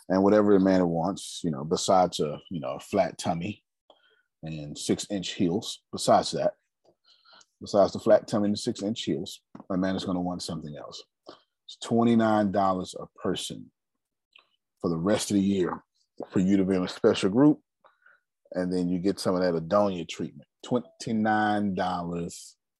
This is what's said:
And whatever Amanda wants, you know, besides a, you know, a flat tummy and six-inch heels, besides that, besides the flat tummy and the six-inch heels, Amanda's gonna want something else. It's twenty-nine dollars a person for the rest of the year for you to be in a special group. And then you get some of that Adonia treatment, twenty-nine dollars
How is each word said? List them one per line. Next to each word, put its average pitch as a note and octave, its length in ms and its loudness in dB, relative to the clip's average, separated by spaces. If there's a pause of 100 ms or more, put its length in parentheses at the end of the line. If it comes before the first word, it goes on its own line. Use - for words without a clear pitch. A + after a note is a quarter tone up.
And F#2+ 140 4
whatever G#2 340 6
Amanda F#2+ 300 4
wants, E2 580 -4
you E2 80 -2
know, C2+ 120 -8
besides F2+ 540 2
a, D2 220 -4 (100)
you F2 100 -8
know, C2 120 -8
a C#2+ 80 -10
flat - 380 -2
tummy F#2+ 440 -6 (800)
and D2+ 340 -12
six-inch G2 540 -4
heels, F#2+ 520 -2 (100)
besides G2 400 2
that, D2 220 -2 (1080)
besides G2+ 320 2
the G#2 80 -8
flat G#2+ 260 4
tummy G#2 200 0
and G#2 80 2
the G#2 40 -6
six-inch A2 460 -4
heels, - 380 -6 (280)
Amanda's F#2+ 340 -2
gonna F2+ 160 -4
want F2+ 220 -4
something D#2 340 -10
else. - 260 -16 (640)
It's - 200 -20
twenty-nine A2+ 640 4
dollars F#2 480 0
a D#2+ 80 -12 (120)
person B1+ 520 -6 (1120)
for F#2+ 100 -2
the E2 80 -2
rest G2 320 0
of G#2 60 2
the G2 60 4
year F#2+ 400 0 (480)
for G#2 100 0
you F#2+ 160 4
to F#2+ 80 4
be F#2+ 100 2
in F#2 100 0
a F2+ 40 -4
special G2+ 420 2
group. C#3 300 4 (920)
And F2+ 160 -2
then F2+ 200 0
you F2+ 80 0
get F#2 200 -2
some G2 160 0
of F2+ 60 0
that F2+ 140 2
Adonia F2 520 0
treatment, D2 400 -10 (160)
twenty-nine G#2+ 1120 0
dollars F2 800 -6 (240)